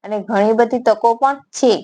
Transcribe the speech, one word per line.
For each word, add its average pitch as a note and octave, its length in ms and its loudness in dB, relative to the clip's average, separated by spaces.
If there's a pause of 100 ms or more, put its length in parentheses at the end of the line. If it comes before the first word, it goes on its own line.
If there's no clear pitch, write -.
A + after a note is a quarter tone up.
અને G#3 180 -8
ઘણી G#3+ 320 0
બધી A#3+ 300 0
તકો A3 300 2
પણ C4+ 240 -2 (120)
છે. B3 220 0 (120)